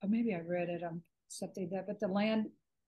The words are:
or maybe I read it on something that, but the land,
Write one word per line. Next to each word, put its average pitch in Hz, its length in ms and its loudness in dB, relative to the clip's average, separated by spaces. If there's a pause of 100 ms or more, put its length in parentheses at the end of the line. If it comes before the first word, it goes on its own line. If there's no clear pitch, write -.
or 196 60 -2
maybe 226 260 4
I 170 60 -2
read 175 300 0
it 170 120 -2
on 170 200 -4 (260)
something 180 420 -6
that, 185 160 -4
but 202 140 -6
the 208 80 0
land, 214 380 4 (420)